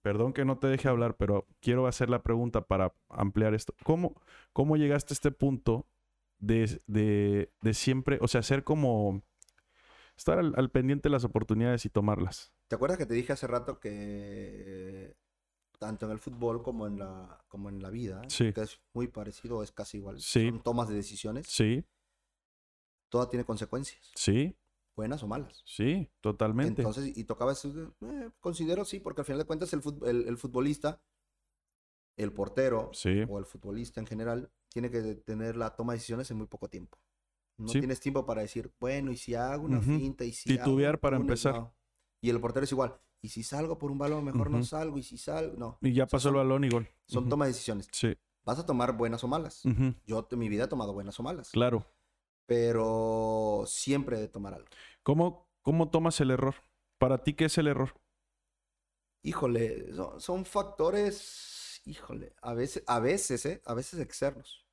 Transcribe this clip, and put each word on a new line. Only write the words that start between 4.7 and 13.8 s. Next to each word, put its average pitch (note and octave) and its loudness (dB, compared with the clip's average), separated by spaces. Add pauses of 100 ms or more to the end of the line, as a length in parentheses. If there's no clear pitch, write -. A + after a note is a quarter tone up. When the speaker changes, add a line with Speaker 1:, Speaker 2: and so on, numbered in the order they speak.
Speaker 1:
llegaste C#3+ 4
a C#3+ -2
este C#3+ 2
punto C3 2 (480)
de, A2+ 4
de, G#2 4 (100)
de A2 4
siempre, C3 2
o A#2+ 2
sea, A#2+ 4
ser C3+ 2
como, A2+ 2 (920)
estar E3 4
al, D#3+ 4
al C3 4
pendiente C3+ 2
de - 4
las B2 2
oportunidades A#2 2
y A2 -2
tomarlas? G2+ 0 (160)
Speaker 2:
¿Te A#2 0
acuerdas C#3+ 2
que D#3 -2
te A2+ -2
dije B2 0
hace C#3 -4
rato A#2+ -4